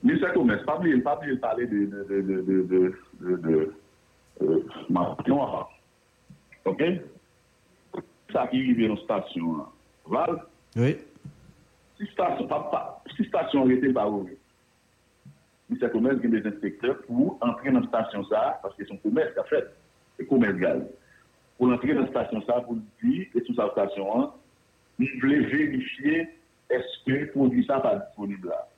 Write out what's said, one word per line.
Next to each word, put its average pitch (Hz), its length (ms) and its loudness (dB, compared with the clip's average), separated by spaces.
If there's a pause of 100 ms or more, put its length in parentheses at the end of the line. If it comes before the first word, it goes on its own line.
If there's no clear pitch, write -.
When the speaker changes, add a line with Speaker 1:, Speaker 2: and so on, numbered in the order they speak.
Speaker 1:
Ministère - 300 4
du - 60 2
Commerce, 262 280 2
pas - 120 0
oublier, 156 220 4
pas 147 160 0
oublier 143 200 -4
de 127 40 -4
parler 120 260 -2
de, 101 200 2
de, 98 220 -6
de, 98 120 0
de, 95 220 -2
de, 95 200 2
de, 92 320 2 (260)
de, 90 160 0
de, 80 380 0 (680)
euh, - 220 2 (260)
ma, - 260 0 (120)
non, 139 360 0 (1000)
ok? 95 180 0 (1500)
Ça 135 160 0
qui 127 80 -2
arrive 120 320 4
dans 107 60 0
la 101 80 -6
station, 85 540 -4
hein. 73 100 -10 (400)
Val. 165 360 -2 (340)
Speaker 2:
Oui. 123 200 2 (1000)
Speaker 1:
Si 208 140 -10
station, - 340 -2
pas, - 240 -4
pas, - 320 -6 (140)
si - 80 0
station 143 400 0
arrêtée, 127 280 4
pas 107 160 2
ouvert. 98 260 -4 (1300)
Ministère - 200 -2
du 117 60 -4
Commerce, 123 280 4
il 117 100 2
y 113 40 4
a 104 40 2
des 104 80 -4
inspecteurs - 540 -4
pour 131 380 0
entrer 123 320 -2
dans 123 80 4
la 104 80 -4
station, 104 380 -2
ça, 120 360 0
parce 98 140 -10
que 101 100 -12
c'est - 80 -14
un 95 40 -14
commerce 156 360 0
qu'a 95 100 -2
fait. - 200 0 (520)
C'est - 100 -8
commerce 110 300 4
gaz. 82 240 0 (800)
Pour 123 120 4
entrer 123 240 2
dans 135 80 2
la 117 60 -2
station, 110 380 -4
ça, 120 140 2
pour 120 160 -6 (260)
dire, 151 320 2
et 120 80 2
sous 120 120 -4
sa 110 180 0
station, 101 480 0
hein, 147 120 -2 (680)
vous 131 80 2 (140)
voulez 139 200 4
vérifier 147 880 0 (420)
est-ce 123 340 -4
que 131 60 -2
le 143 200 0
produit, 123 360 4
ça, 139 140 2
pas 104 160 2
disponible 98 520 -8
là. - 300 -6